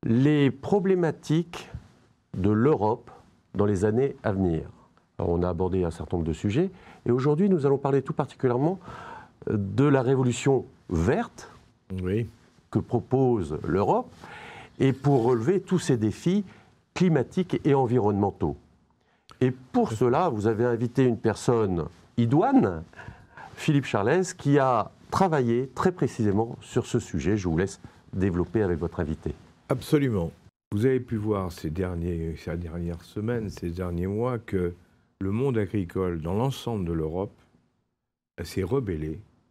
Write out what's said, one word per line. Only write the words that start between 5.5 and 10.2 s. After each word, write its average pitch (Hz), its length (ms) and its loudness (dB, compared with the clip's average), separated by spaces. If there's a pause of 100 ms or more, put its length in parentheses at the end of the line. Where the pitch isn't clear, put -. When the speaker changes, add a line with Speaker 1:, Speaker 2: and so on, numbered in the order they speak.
Speaker 1:
un 85 80 -2
certain 80 280 -6
nombre 80 100 -2
de 82 40 -2
sujets, 113 380 -2 (340)
et - 60 -2
aujourd'hui 147 380 2
nous 165 180 2
allons 139 100 4
parler 135 240 2
tout 160 120 -8
particulièrement, 139 680 0 (720)
euh, 110 60 2
de 101 260 0
la 135 200 6
révolution 127 640 2 (220)